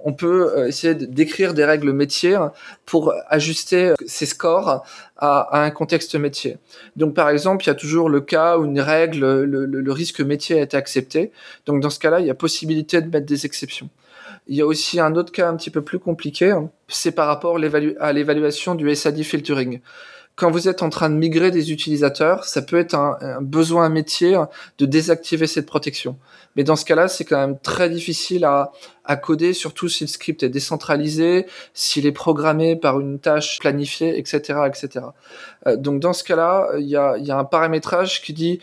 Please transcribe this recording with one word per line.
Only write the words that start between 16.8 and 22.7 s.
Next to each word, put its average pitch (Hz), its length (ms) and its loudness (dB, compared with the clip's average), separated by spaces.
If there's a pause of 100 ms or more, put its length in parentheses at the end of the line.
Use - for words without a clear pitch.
C'est - 240 -4
par 160 140 2
rapport 165 320 0
l'évalu-, 151 420 0
à 151 120 2
l'évaluation 147 640 0
du 151 160 0
S 147 160 0
A 151 60 2
D 156 100 -2
filtering. 139 580 -4 (540)
Quand 175 160 2
vous 170 160 0
êtes 185 160 0
en 165 60 0
train 156 220 0
de 151 40 2
migrer 165 360 4
des 156 220 0
utilisateurs, 151 720 0
ça - 180 -4
peut 165 160 0